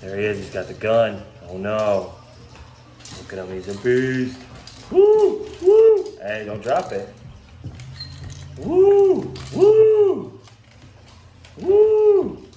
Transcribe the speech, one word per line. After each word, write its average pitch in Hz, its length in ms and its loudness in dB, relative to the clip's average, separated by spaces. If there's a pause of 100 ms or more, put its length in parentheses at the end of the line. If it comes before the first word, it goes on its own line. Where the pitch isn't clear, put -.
There 95 160 -12
he 101 80 -6
is. 104 140 -4
He's 95 100 -14
got 92 180 -10
the 95 60 -16
gun. 110 480 -2 (260)
Oh, 90 100 -14
no. 104 580 -4 (1040)
Look - 140 -18
at 95 60 -12
him. 92 140 -12
He's 92 140 -12
a 98 160 -10
beast. 127 560 -2 (500)
Woo! 415 580 2 (140)
Woo! 427 580 4
Hey, 104 260 -8
don't 104 160 -10
drop 143 300 -4
it. - 160 -8 (1500)
Woo! 370 760 2 (220)
Woo! 427 840 2 (1160)
Woo! 427 880 2 (120)